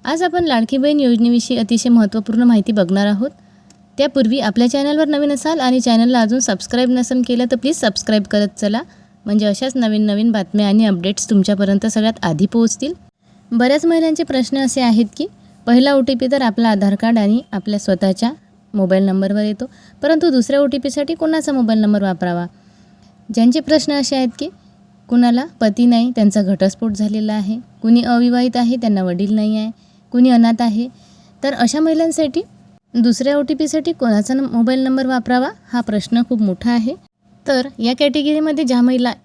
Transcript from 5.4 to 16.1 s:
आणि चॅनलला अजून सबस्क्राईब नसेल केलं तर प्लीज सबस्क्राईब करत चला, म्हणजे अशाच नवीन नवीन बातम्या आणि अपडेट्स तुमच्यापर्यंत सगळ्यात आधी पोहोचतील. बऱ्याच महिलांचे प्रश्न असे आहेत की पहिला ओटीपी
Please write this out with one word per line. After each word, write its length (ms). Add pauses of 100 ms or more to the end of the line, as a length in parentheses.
आणि 200
चॅनलला 420
अजून 180
सबस्क्राईब 500
नसेल 380
केलं 240
तर 40
प्लीज 200
सबस्क्राईब 480
करत 240 (100)
चला, 240 (440)
म्हणजे 200
अशाच 300
नवीन 260
नवीन 300
बातम्या 360
आणि 180
अपडेट्स 440
तुमच्यापर्यंत 560
सगळ्यात 400
आधी 200
पोहोचतील. 480 (580)
बऱ्याच 340
महिलांचे 380
प्रश्न 340
असे 240
आहेत 260 (100)
की 100 (380)
पहिला 280
ओटीपी 380